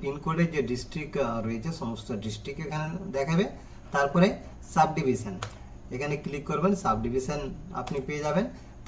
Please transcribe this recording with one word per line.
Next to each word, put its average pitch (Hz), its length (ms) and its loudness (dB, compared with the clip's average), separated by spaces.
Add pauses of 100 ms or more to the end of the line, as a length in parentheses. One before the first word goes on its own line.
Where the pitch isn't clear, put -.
পিনকোডে 156 420 2 (100)
যে 147 60 2 (120)
ডিস্ট্রিক্ট, 151 460 -4
আহ, 135 80 4 (200)
রয়েছে, 113 240 -2 (100)
সমস্ত - 280 -4 (160)
ডিস্ট্রিক্ট 110 420 -6
এখানে 156 200 -2 (300)
দেখাবে। 160 280 4 (500)
তারপরে 147 320 6 (480)
সাবডিভিশন, 135 600 4 (600)
এখানে 147 200 -2 (100)
ক্লিক 143 260 -4
করবেন, 160 220 4 (100)
সাবডিভিশন 120 580 0 (400)
আপনি 143 260 -2
পেয়ে 147 200 -2
যাবেন। 175 200 4 (420)